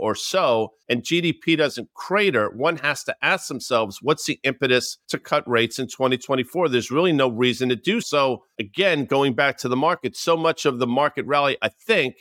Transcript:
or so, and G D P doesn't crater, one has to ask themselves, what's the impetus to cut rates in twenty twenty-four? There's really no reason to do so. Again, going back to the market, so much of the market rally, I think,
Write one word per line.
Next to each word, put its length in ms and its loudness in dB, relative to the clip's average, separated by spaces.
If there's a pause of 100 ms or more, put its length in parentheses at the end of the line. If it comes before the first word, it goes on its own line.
or 140 0
so, 580 0 (160)
and 140 -2
G 180 -2
D 120 0
P 220 -2
doesn't 380 -2
crater, 560 0
one 280 -2
has 260 -4
to 180 -6
ask 280 0
themselves, 520 -2
what's 240 0
the 180 -4
impetus 540 0 (120)
to 100 -2
cut 280 -2
rates 300 0
in 100 -6
twenty 300 0
twenty-four? 520 0
There's 200 0
really 240 2
no 140 4
reason 420 0
to 60 0
do 260 -2
so. 420 0 (160)
Again, 460 0
going 280 2
back 260 0
to 80 -4
the 80 0
market, 400 0
so 200 0
much 300 0
of 140 0
the 80 0
market 400 0
rally, 340 0
I 80 0
think, 520 -2